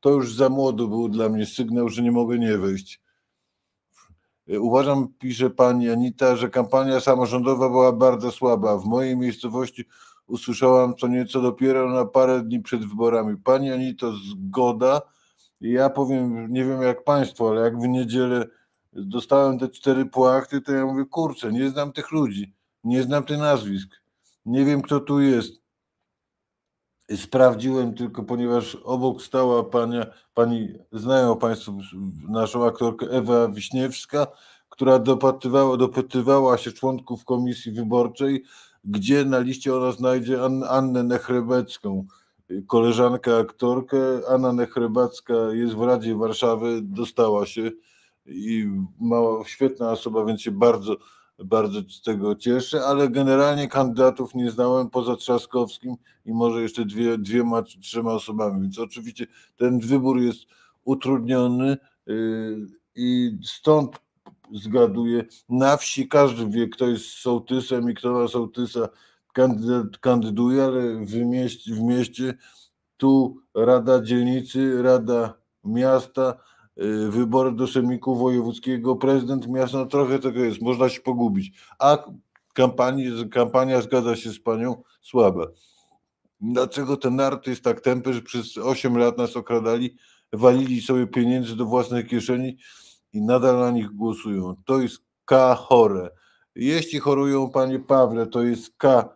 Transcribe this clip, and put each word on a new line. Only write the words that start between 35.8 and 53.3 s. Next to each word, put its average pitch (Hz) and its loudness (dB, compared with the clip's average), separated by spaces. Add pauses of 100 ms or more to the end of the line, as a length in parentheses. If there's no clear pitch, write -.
się 113 -8
członków 127 -6
komisji 123 -4
wyborczej, 120 -2 (400)
gdzie 107 2
na 135 2
liście 131 -2
ona 127 0
znajdzie 127 0
An-, 131 -2
Annę 127 0
Nechrebecką. 120 -2 (600)
Koleżankę, 120 2
aktorkę. 123 -2 (300)
Anna 127 2
Nechrebacka 120 -2 (180)
jest 117 -2
w 110 -4
Radzie 113 0
Warszawy, 113 -2
dostała 104 0
się 113 -6 (560)
i 107 -6 (340)
ma, 117 0 (300)
świetna 131 -4
osoba, 113 -4
więc 110 -4
się 117 -6
bardzo, 107 2 (480)
bardzo 107 0
z - -18
tego 104 -2
cieszę, 123 -2
ale 139 2
generalnie 139 2